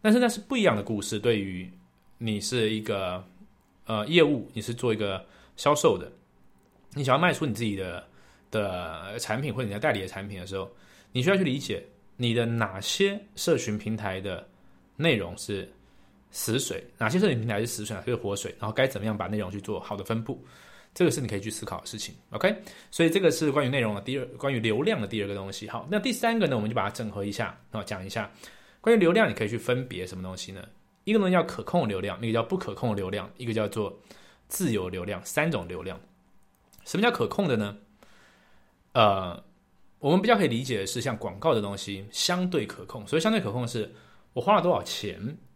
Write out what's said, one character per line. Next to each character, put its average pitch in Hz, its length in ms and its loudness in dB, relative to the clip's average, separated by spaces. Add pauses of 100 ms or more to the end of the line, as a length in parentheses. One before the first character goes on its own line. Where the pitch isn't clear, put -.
但 214 100 8
是 240 60 8
那 247 100 6
是 220 120 -2
不 - 160 -4
一 220 80 4
样 147 100 8
的 104 80 0
故 107 180 -2
事， 107 160 -4
对 110 220 4
于 92 320 -4 (480)
你 107 220 -2
是 110 300 0
一 110 100 -2
个， 95 440 -4 (640)
呃， 107 220 0
业 170 120 6
务， 143 320 4
你 113 80 -4
是 120 140 -6
做 120 180 0
一 104 40 2
个 98 280 -4 (320)
销 147 200 4
售 127 200 4
的， 76 140 -10 (840)
你 143 120 -4
想 131 100 6
要 139 60 4
卖 175 120 4
出 160 140 -2
你 117 80 -2
自 110 80 -4
己 104 140 -2
的， 90 280 -8 (460)
的 92 680 -4
产 110 200 -2
品 143 140 -4
或 127 60 -4
者 120 60 -2
你 101 60 -4
在 101 60 -4
代 143 140 2
理 104 80 0
的 92 80 -6
产 98 200 -10
品 98 120 -10
的 90 60 -10
时 95 100 -6
候， 95 120 -4 (440)
你 127 100 0
需 160 80 4
要 196 60 6
去 185 80 4
理 135 120 0
解 - 280 -6 (320)
你 117 180 0
的 117 120 2
哪 107 340 0
些 196 400 0 (160)
社 165 200 4
群 107 220 -2
平 110 180 -4
台 98 240 -4
的 92 260 -8 (500)
内 151 200 4
容 90 220 -4
是 95 320 -6 (600)
死 - 280 -2
水， - 260 -4 (140)
哪 113 100 2
些 156 100 4
社 202 100 6
群 127 100 2
平 110 100 -2
台 104 120 0
是 117 60 0
死 107 180 -6
水， 107 100 -6
哪 92 80 -8
些 - 80 -4
是 120 60 2
活 101 180 -2
水， - 240 -6
然 104 100 -4
后 110 40 -4
该 135 140 4
怎 127 140 -4
么 104 60 -4
样 107 100 0
把 92 100 -4
内 104 120 -2
容 95 120 -4
去 98 100 -8
做 98 200 -6
好 - 160 -8
的 98 80 -8
分 113 180 -2
布， - 220 -8 (480)
这 - 120 2
个 151 60 6
是 123 100 -2
你 123 60 -4
可 101 100 -4
以 95 40 -2
去 104 80 -8
思 110 160 -8
考 95 160 -8
的 - 60 -16
事 110 120 -10
情。 - 160 -10 (160)
OK， 185 240 0 (360)
所 165 160 4
以 160 40 6
这 175 80 2
个 175 120 6
是 151 200 2
关 139 140 4
于 123 60 2
内 135 100 2
容 107 140 0
的 101 80 -6
第 131 160 -4
二， 127 80 -4 (100)
关 139 160 -2
于 120 80 0
流 110 220 2
量 190 180 2
的 104 60 -2
第 104 160 -2
二 98 60 -2
个 101 60 -4
东 98 160 -8
西。 107 180 -10
好， - 220 -8
那 208 80 2
第 - 140 -2
三 233 260 0
个 190 80 4
呢， 135 100 2
我 110 40 2
们 107 80 -2
就 120 80 -2
把 107 60 2
它 101 80 0
整 110 200 -6
合 98 140 -6
一 101 80 -4
下， 101 240 -4 (140)
然 110 100 -6
后 92 60 -8
讲 92 180 -8
一 98 40 -10
下 101 220 -6 (500)
关 233 140 4
于 226 40 6
流 175 140 6
量， 208 180 4
你 104 40 -4
可 113 100 -2
以 104 40 -2
去 117 80 -4
分 127 320 -2
别 90 180 -8
什 92 100 -12
么 92 60 -8
东 92 140 -8
西 - 160 -12
呢？ 95 120 -14 (400)
一 208 80 2
个 220 60 6
东 190 100 4
西 185 40 4
叫 175 100 6
可 - 200 -4
控 165 240 0
流 98 140 -2
量， 95 220 -4
一 120 40 -2
个 110 60 2
叫 113 100 4
不 190 140 0
可 139 180 -4
控 113 200 -2
流 98 160 -2
量， 101 260 -4
一 127 100 -8
个 117 60 -2
叫 107 160 2
做 101 280 -4 (520)
自 160 240 0
由 92 160 -2
流 90 160 -6
量， 95 200 -6
三 156 260 0
种 98 180 -2
流 87 140 -8
量。 90 180 -10 (840)
什 - 140 -4
么 196 40 2
叫 233 80 4
可 123 160 0
控 196 200 0
的 131 100 4
呢？ 104 200 -2 (1160)
呃， 98 500 4 (560)
我 143 120 0
们 180 100 6
比 214 80 0
较 233 80 8
可 202 80 4
以 147 40 4
理 117 140 0
解 127 160 -2
的 98 80 -2
是， 123 140 -4
像 113 160 -2
广 98 220 -8
告 151 160 4
的 113 60 2
东 101 160 -4
西 98 340 -8
相 180 380 0
对 147 180 0
可 - 180 -14
控。 107 220 -12
所 151 100 0
谓 165 40 4
相 214 120 2
对 220 80 2
可 107 100 -2
控 120 160 -2
是， 110 260 -4 (400)
我 127 80 -4
花 196 140 4
了 180 80 6
多 175 80 2
少 143 120 2
钱 104 540 -8 (200)